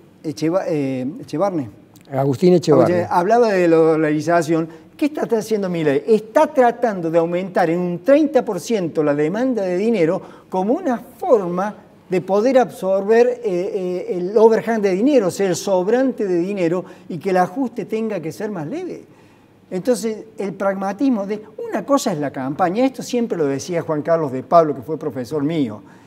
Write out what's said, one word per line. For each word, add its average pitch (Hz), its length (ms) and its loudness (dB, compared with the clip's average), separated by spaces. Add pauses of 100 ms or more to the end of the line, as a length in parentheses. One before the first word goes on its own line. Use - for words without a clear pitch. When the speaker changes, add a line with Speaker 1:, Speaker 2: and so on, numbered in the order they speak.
(240)
Speaker 1:
Echeva-, 160 440 -2
eh, 135 400 -2 (140)
Echevarne. 156 480 -4 (420)
Speaker 2:
Agustín 139 420 2
Echevarne. 156 440 4
Speaker 1:
Agustín, 175 200 0
hablaba 220 340 4
de 180 160 4
la 165 100 6
dolarización. 160 920 2 (260)
¿Qué 311 100 0
está 302 180 -4 (160)
haciendo 202 300 -2
Milei? 156 360 0
Está 214 400 2
tratando 233 640 0
de 165 80 0
aumentar 170 540 0
en 175 80 0
un 175 240 -2
treinta 277 420 4
por 190 140 -4
ciento 170 440 -2
la 147 120 2
demanda 208 480 0
de 180 120 -2
dinero 190 460 0 (280)
como 190 260 0
una 330 240 -4
forma 202 760 0 (340)
de 180 120 0
poder 208 380 2
absorber, 196 680 2
eh, 247 160 -4
eh, 185 600 -4 (120)
el 185 200 -2
overhang 220 440 4
de 196 100 0
dinero, 220 360 2
o 165 40 0
sea, 196 160 -2
el 175 80 0
sobrante 214 720 0
de 180 100 0
dinero, 180 480 -2 (240)
y 185 80 -8
que 190 140 -4
el 185 60 2
ajuste 185 480 -2
tenga 220 340 -6
que 156 120 -8
ser 214 200 -8
más 160 160 -8
leve. 320 360 -10 (680)
Entonces, 214 540 -2 (120)
el 196 160 -6
pragmatismo 196 720 -2
de, 208 160 -6 (260)
una 381 160 -4
cosa 269 280 0
es 156 80 -4
la 143 100 -4
campaña, 170 560 -2
esto 262 160 -4
siempre 233 340 -4
lo 156 120 0
decía 139 340 -4
Juan 151 220 -4
Carlos 165 280 0
de 131 120 -6
Pablo, 160 320 4
que 110 80 -12
fue 156 160 -8
profesor 139 440 -6
mío, 139 380 -2 (260)